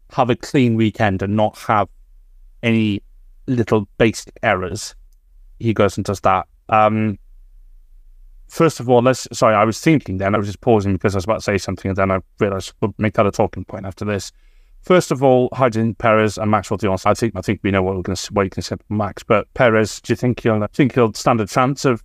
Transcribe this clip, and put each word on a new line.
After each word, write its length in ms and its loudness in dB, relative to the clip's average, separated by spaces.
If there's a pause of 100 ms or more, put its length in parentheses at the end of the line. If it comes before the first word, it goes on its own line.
(120)
have 180 0
a 60 2
clean 400 0
weekend 460 0
and 140 -2
not 240 0
have 300 0 (720)
any 420 0 (440)
little 400 0 (100)
basic 440 -2
errors, 540 -4 (640)
he 140 0
goes 240 2
and 80 -4
does 160 -6
that. 260 2 (220)
Um, 500 2 (1300)
first 320 0
of 100 -4
all, 120 6
let's, 320 0
sorry, 200 2
I 120 4
was 160 -2
thinking 360 0
then, 160 -2
I 40 2
was 100 -2
just 140 -10
pausing 320 2
because 200 -2
I 40 0
was 80 -4
about 100 -2
to 60 -8
say 160 -2
something, 320 -6
and 80 -4
then 120 2
I 100 0 (200)
realised 400 -4
we'll 180 -4
make 180 -2
that 100 4
a 60 0
talking 340 -4
point 200 -14
after 200 -12
this. 260 -6 (500)
First 300 2
of 100 -4
all, 320 4
how 140 0
do 120 -2
you 60 0
think 120 -4
Perez 400 2
and 120 -2
Max 220 0
will 60 -2
do 120 -2
on 80 0
Saturday? 380 0
I 60 -8
think 220 -2
we 80 0
know 120 2
what 140 -2
we're 40 -6
gonna 120 -6
s-, 180 -10
what 120 0
you 60 -4
can 140 -8
say 120 -8
about 140 -12
Max, 340 -6
but 320 0
Perez, 440 2
do 140 -4
you 20 -4
think 240 -2
he'll, 280 0
think 280 0
he'll 180 2
stand 280 0
a 40 -2
chance 380 -2
of 220 0